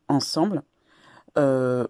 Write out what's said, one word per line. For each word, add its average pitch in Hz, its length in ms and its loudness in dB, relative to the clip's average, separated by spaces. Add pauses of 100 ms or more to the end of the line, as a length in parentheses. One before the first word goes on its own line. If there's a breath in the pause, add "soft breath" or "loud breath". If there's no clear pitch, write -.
ensemble. 160 560 -2 (760 soft breath)
Euh, 127 520 2